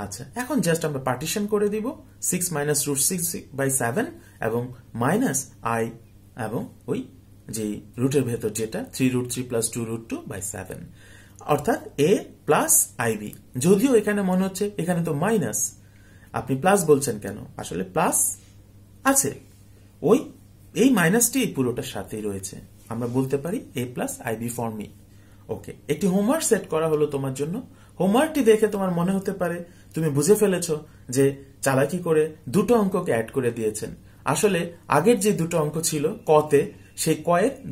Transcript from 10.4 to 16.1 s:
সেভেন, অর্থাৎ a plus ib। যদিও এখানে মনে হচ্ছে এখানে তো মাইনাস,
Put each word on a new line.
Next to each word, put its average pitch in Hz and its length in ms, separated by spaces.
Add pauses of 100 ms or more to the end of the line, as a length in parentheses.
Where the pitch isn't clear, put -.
সেভেন, 95 260 (760)
অর্থাৎ 214 260 (280)
a - 20 (360)
plus 226 280 (380)
ib। 104 100 (420)
যদিও 202 360
এখানে 208 200 (100)
মনে 185 160
হচ্ছে 190 180 (180)
এখানে 170 260
তো 156 40 (120)
মাইনাস, 180 340 (800)